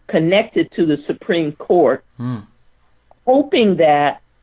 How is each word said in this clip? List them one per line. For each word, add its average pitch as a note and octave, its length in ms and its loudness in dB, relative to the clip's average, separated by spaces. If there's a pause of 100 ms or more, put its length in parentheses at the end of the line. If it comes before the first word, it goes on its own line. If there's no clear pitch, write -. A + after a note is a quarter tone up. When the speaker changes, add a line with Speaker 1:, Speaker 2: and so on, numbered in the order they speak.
Speaker 1:
connected F3 640 0
to E3+ 140 -2
the D3 120 0 (100)
Supreme D#3+ 460 -4
Court, D3+ 500 0 (140)
Speaker 2:
Hmm. A#2+ 220 -8 (840)
Speaker 1:
hoping B3+ 520 0
that, D3 440 2 (220)